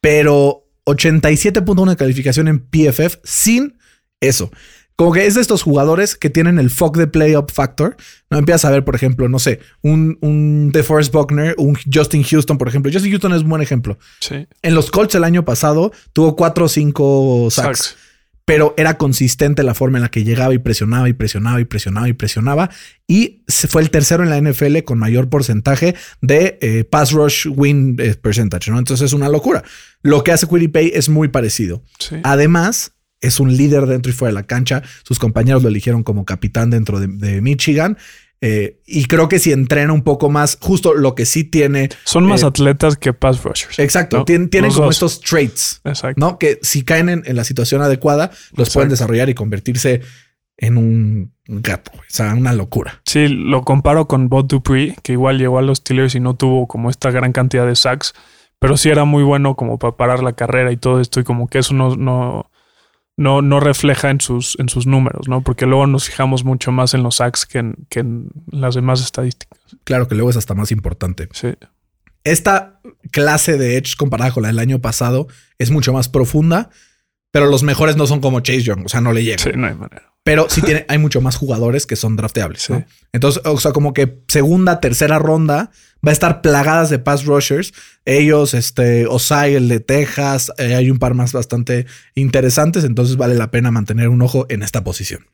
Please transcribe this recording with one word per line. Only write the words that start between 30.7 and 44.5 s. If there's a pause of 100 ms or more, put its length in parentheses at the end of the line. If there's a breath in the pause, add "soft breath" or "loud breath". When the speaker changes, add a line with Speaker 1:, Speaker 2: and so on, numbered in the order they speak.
Speaker 1:
es
muy
parecido. (160)
Speaker 2:
Sí.
Speaker 1:
Además, (280)
es
un
líder
dentro
y
fuera
de
la
cancha. (220 loud breath)
Sus
compañeros
lo
eligieron
como
capitán
dentro
de,
de
Michigan. (440 loud breath)
Eh,
y
creo
que
si
entrena
un
poco
más,
justo
lo
que
sí
tiene, (140)
Speaker 2:
Son
más
Speaker 1:
eh,
Speaker 2:
atletas
que
pass
rushers,
Speaker 1:
Exacto.
Speaker 2:
¿no?
Speaker 1:
Tien-,
tienen